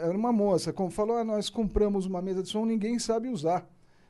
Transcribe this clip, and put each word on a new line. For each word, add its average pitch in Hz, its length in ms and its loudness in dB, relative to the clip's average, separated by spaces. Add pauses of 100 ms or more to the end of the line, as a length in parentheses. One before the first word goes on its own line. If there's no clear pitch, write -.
era 170 140 0
uma 240 160 2
moça, 202 380 4
como 185 200 -2
falou, 220 260 0
"Ah, 226 80 0
nós 208 240 -2
compramos 202 560 2
uma 185 160 -4
mesa 185 220 -2
de 185 80 -8
som, 214 160 -2
ninguém 226 320 0
sabe 226 300 -2
usar." 170 380 -2 (440)